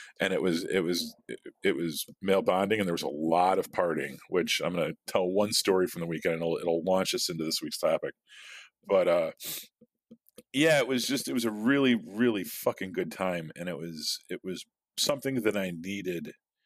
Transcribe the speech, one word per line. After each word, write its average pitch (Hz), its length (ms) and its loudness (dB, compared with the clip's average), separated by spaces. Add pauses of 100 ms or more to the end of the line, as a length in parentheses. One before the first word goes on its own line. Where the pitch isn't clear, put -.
(200)
And 95 140 0
it 71 80 0
was, 85 220 0
it - 160 0
was, 87 360 -2 (120)
it, - 120 -10 (240)
it 92 120 2
was 80 300 -4 (160)
male 95 200 4
bonding, 98 380 2
and 98 80 0
there 85 60 0
was 80 100 -2
a 71 60 -4
lot 85 500 4
of - 120 -4
partying, 76 440 -2 (140)
which 87 340 0
I'm 87 100 -2
gonna 82 200 -2 (140)
tell 92 200 0
one 95 260 2
story 92 340 4
from 85 140 -10
the 82 60 -4
weekend, 82 280 -2
and 80 80 -6
it'll, 82 140 0
it'll 82 260 -2
launch 92 300 2
us 90 160 -2
into 80 140 -4
this 78 180 -4
week's 76 160 -8
topic. 78 360 0 (760)
But, 92 200 4
uh, 85 240 2 (1200)
yeah, 147 260 6
it 120 80 2
was 123 200 0
just, 120 200 -2
it 135 60 -4
was 117 120 0
a 110 60 0
really, 123 440 4
really 104 480 0
fucking 95 500 -6
good 87 180 -2
time. 87 440 -4
And 87 140 -8
it 82 80 -6
was, 80 420 -8 (100)
it 90 140 -6
was 92 220 -8 (320)
something 135 440 -2
that 104 160 0
I 95 180 -2
needed 87 560 -6 (340)